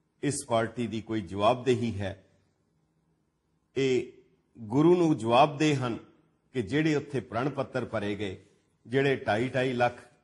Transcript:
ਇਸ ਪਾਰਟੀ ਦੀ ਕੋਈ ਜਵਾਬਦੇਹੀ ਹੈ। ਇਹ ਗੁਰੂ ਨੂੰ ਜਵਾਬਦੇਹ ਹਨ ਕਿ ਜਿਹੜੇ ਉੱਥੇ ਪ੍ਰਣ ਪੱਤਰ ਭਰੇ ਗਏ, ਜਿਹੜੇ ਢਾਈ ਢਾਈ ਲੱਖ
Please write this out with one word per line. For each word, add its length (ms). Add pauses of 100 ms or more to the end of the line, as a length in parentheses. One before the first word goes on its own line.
(240)
ਇਸ 240
ਪਾਰਟੀ 400
ਦੀ 140
ਕੋਈ 200
ਜਵਾਬਦੇਹੀ 800
ਹੈ। 280 (1500)
ਇਹ 340 (480)
ਗੁਰੂ 360
ਨੂੰ 220
ਜਵਾਬਦੇਹ 600
ਹਨ 200 (560)
ਕਿ 80
ਜਿਹੜੇ 340
ਉੱਥੇ 240
ਪ੍ਰਣ 300
ਪੱਤਰ 360
ਭਰੇ 300
ਗਏ, 300 (420)
ਜਿਹੜੇ 280
ਢਾਈ 340
ਢਾਈ 240
ਲੱਖ 320 (180)